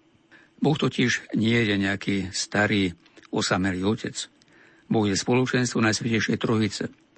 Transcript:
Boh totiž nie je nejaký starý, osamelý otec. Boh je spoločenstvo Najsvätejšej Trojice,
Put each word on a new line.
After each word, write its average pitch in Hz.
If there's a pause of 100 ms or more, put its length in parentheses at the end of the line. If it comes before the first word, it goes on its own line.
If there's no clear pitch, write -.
(580)
Boh 151
totiž -
nie 113
je 104
nejaký 98 (180)
starý, 101 (320)
osamelý 95
otec. - (720)
Boh 107
je 98
spoločenstvo 123
Najsvätejšej 110
Trojice, 110 (280)